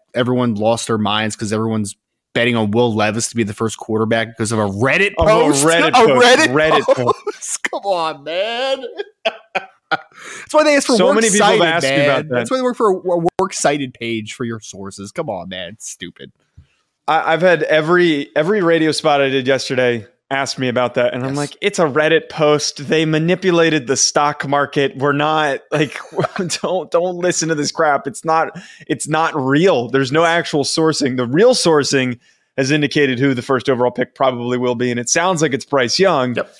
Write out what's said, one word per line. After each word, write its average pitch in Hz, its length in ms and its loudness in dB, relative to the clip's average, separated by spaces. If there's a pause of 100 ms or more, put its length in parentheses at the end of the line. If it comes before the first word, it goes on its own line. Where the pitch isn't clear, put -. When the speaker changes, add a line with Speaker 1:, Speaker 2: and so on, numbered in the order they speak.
(140)
Speaker 1:
everyone 123 400 0
lost 113 320 0
their 113 100 0
minds 107 380 -2
'cause 107 160 -8
everyone's 110 460 -4 (360)
betting 120 220 0
on 107 160 0
Will 113 240 2
Levis 107 340 -2
to - 60 -14
be 117 80 0
the 101 100 -6
first - 240 -6
quarterback 113 520 -2
because 113 240 -6
of 110 60 0
a 107 80 2
Reddit 135 500 0
Speaker 2:
Oh, 160 80 2
a - 20 2 (240)
Speaker 1:
post? 143 140 2
<laughs> - 0 -
Speaker 2:
Reddit 165 240 4
Speaker 1:
A - 20 -2
Speaker 2:
post. 233 340 6
Speaker 1:
Reddit 247 280 4
Speaker 2:
Reddit 156 320 2
Speaker 1:
post? 262 120 2 (280)
Speaker 2:
post. - 380 -10
Speaker 1:
<laughs> - 80 -8
Come 294 120 -8
on, 160 400 -2
man. 233 600 -4 (400)
<laughs> 220 80 -2 (580)
That's - 600 -8
why 302 100 6
they 294 120 6
asked 269 120 2
for 262 80 4
Speaker 2:
So 185 120 4
Speaker 1:
works 196 80 4
Speaker 2:
many 226 160 2
people 208 160 4
have 220 120 4
Speaker 1:
cited, 170 80 4
Speaker 2:
asked 165 160 0
me 135 140 0
Speaker 1:
man. 143 120 4
Speaker 2:
about 135 200 0
that. 123 60 -2
Speaker 1:
That's 117 160 -2
why 254 60 0
they 254 60 -2
work 247 140 -2
for 220 140 2
a, 185 40 0
a 175 300 -2 (140)
works 190 200 -2
cited 143 340 0
page 113 400 -6
for 127 120 -8
your 117 140 -8
sources. 98 520 -14
Come 156 180 -8
on, 92 200 -8
man. 92 240 -10
It's - 160 -16
stupid. - 420 -16 (760)
Speaker 2:
I, 156 260 0
I've 160 80 0
had 170 220 4
every, 156 720 2
every 185 260 0
radio 165 300 2
spot 143 300 0
I 135 80 2
did 131 180 -2
yesterday 123 580 0 (260)
ask 135 280 -4
me 131 80 -2
about 120 260 -2
that. 120 220 0
And 123 80 -6
I'm 135 60 -6
Speaker 1:
Yes. 139 80 -6
Speaker 2:
like, 143 220 -6
"It's 202 200 -4
a 170 60 2
Reddit 156 440 0
post. 147 580 0
They 160 180 0
manipulated 165 840 0
the 131 100 0
stock 147 500 0
market. 139 480 0
We're 139 160 0
not, 147 500 0 (100)
like, 147 260 -2 (300)
<laughs> - 340 -8
don't, 175 300 -4
don't 175 260 0
listen 175 320 -2
to 160 60 -2
this 147 160 -4
crap. 147 340 0
It's - 180 -10
not, 160 320 0 (300)
it's 143 220 -6
not 156 280 -2
real. 139 540 2
There's 131 220 0
no 160 120 2
actual 165 420 0
sourcing. 143 520 0
The 127 80 0
real 196 300 4
sourcing 135 640 2 (380)
has 135 120 0
indicated 143 480 2
who 135 160 2
the 120 80 -4
first 131 280 -2
overall 123 200 2
pick 123 240 -4
probably 123 460 -2
will 123 160 0
be. 123 160 -2
And 120 80 -4
it 120 100 -6
sounds 170 320 0
like 151 120 0
it's 127 120 -6
Bryce 123 320 0
Young." 139 380 2
Speaker 1:
Yep. - 240 -8